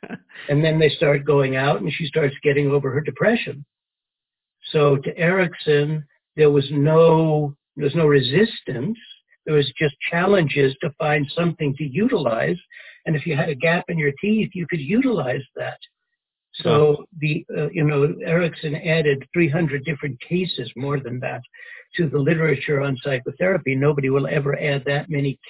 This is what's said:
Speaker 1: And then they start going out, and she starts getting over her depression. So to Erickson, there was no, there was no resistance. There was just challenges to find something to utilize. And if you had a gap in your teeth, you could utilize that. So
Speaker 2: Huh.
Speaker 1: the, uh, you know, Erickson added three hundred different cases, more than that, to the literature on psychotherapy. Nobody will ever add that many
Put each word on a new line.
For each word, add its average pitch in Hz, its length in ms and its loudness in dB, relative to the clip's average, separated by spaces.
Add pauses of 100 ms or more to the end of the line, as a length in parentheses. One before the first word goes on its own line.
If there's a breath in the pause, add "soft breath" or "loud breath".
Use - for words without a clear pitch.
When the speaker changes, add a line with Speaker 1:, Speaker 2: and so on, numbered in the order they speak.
(500 loud breath)
Speaker 1:
And 143 140 2
then 160 160 2
they 156 100 6
start 143 360 0
going 139 300 2
out, 147 260 0
and 165 100 -4
she 165 140 -6
starts 143 380 -2
getting 143 240 2
over 139 240 0
her 139 100 -2
depression. 151 640 -2 (1080)
So 147 260 4
to - 200 -6
Erickson, 156 880 0 (300)
there 151 160 6
was 139 200 4
no, 156 840 4 (200)
there 151 100 -2
was 139 100 -2
no 165 100 4
resistance. 147 920 0 (480 soft breath)
There 156 100 0
was 139 220 2
just 147 180 -2 (160)
challenges 160 680 2
to 143 180 -4
find 151 260 0 (100)
something 160 420 -2
to 156 60 -6
utilize. 151 720 0 (500 loud breath)
And 160 80 0
if 143 100 -4
you 160 100 -2
had 160 140 0
a 143 60 -4
gap 165 320 0
in 175 100 -4
your 147 240 0
teeth, 208 320 0
you 175 140 -6
could 170 120 -4
utilize 156 640 -2 (120)
that. - 240 -10 (720)
So 151 460 2
Speaker 2:
Huh. - 60 -20 (140)
Speaker 1:
the, 151 260 -4 (120)
uh, 151 140 -2
you - 120 -2
know, 147 300 2 (100)
Erickson 165 520 -2
added 156 580 0
three 170 160 2
hundred 143 360 -2
different 143 360 -8
cases, 170 540 -6
more 139 240 -4
than 123 220 -8
that, 131 200 -8 (540 loud breath)
to 170 120 0
the 143 120 0
literature 151 640 0
on 139 160 -2
psychotherapy. 143 800 -2
Nobody 139 340 0
will 139 180 0
ever 143 320 -2
add 143 260 -2
that 143 240 -2
many 139 300 -2 (100)